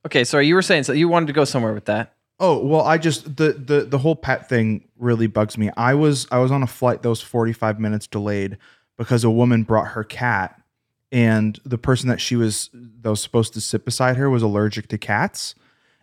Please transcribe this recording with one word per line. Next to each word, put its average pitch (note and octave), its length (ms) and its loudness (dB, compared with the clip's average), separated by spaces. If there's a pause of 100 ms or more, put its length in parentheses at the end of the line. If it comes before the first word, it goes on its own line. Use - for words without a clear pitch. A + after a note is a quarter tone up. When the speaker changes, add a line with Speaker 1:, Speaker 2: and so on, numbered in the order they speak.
Speaker 1:
Okay, B2+ 200 2
sorry, D3 240 2
you F3 80 4
were F#3+ 60 4
saying, E3+ 200 2
so B2 100 -2
you D#3 160 2
wanted E3+ 180 2
to D3 60 -6
go D#3 120 2
somewhere A#2 280 -2
with G#2 120 -8
that. G#2+ 300 -4 (260)
Speaker 2:
Oh, E3+ 260 2
well, D#3 160 2
I D#3+ 160 2
just, D#3 380 -4
the, D#3 160 2
the, C#3+ 320 0
the C3 140 -2
whole D#3 180 0
pet - 320 -4
thing A2 400 0 (100)
really A#2 300 0
bugs G#2+ 280 -2
me. G#2 200 -2
I A#2+ 180 2
was, D3 380 2
I B2+ 60 2
was B2+ 120 2
on C#3 140 0
a - 20 -2
flight - 360 -2
that A#2+ 60 0
was A2+ 120 -2
forty-five A2+ 580 -2
minutes G#2+ 300 -4
delayed G2+ 500 -6 (400)
because A#2+ 240 0
a A#2 80 4
woman A#2 320 4
brought G#2+ 260 0
her A2 140 -8
cat, G#2 580 -4 (520)
and A2 520 2
the A#2+ 140 -6
person B2+ 300 0
that A2+ 120 -2
she - 140 -4
was, A2+ 400 -2
that A#2 360 -8
was G#2+ 120 -2
supposed - 320 -2
to A2 60 -8
sit - 240 -6
beside B2+ 320 0
her C#3 120 0
was B2 140 2
allergic G#2 460 -2
to G#2+ 100 -6
cats, - 560 -4 (480)